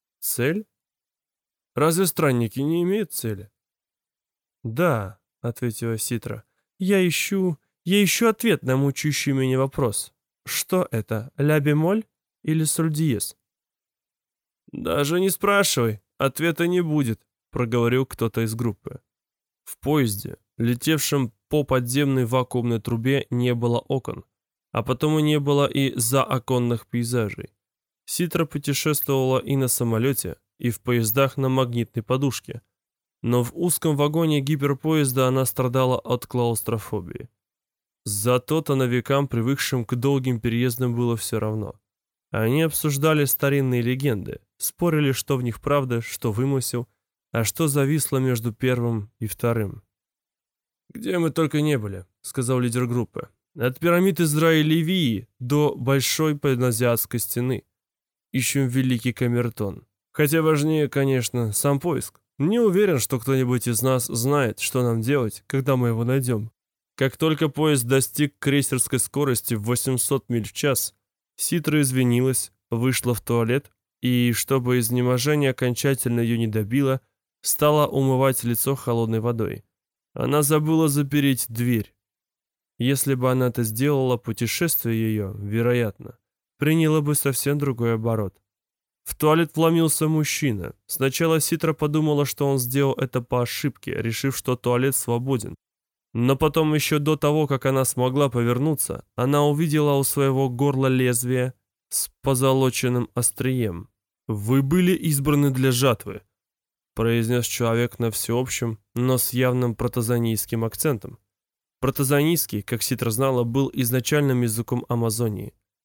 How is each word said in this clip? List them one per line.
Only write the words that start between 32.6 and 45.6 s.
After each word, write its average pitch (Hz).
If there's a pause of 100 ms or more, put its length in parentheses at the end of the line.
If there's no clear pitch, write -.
Но 120
в 120
узком 165
вагоне 151
гиперпоезда 139
она 131
страдала 127
от -
клаустрофобии. 113 (760)
Зато 123
тоновикам, 135
привыкшим 123
к -
долгим 127
переездам, 120
было 120
всё 110
равно. 107 (500)
Они 113
обсуждали 151
старинные 135
легенды, 127 (180)
спорили, 151
что 135
в 127
них 120